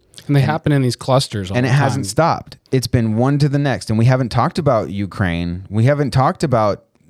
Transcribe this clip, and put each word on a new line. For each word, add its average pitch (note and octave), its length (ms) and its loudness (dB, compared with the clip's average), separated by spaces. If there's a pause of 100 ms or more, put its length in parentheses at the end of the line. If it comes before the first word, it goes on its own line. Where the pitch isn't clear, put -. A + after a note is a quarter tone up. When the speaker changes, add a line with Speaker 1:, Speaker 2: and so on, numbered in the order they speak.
(260)
Speaker 1:
And C#3+ 120 0
they - 20 4
Speaker 2:
And C3+ 100 2
Speaker 1:
happen D3+ 220 0
in C#3 120 2
these B2 120 -2
clusters A2 560 -2
all A2 60 -4
Speaker 2:
and B2+ 80 2
Speaker 1:
the B2 40 0
Speaker 2:
it A#2 40 0
hasn't C3+ 320 0
Speaker 1:
time. F#2+ 40 -6
Speaker 2:
stopped. - 480 -2 (140)
It's C3 160 0
been A2+ 300 0
one C3+ 220 2
to C#3+ 100 2
the C#3+ 100 0
next. C3+ 300 -2
And A2 100 0
we A#2 60 4
haven't B2+ 240 2
talked B2 280 -2
about A#2 320 0
Ukraine. F2+ 800 -4
We G#2+ 140 0
haven't C#3 280 0
talked C#3+ 340 0
about A2 400 0 (240)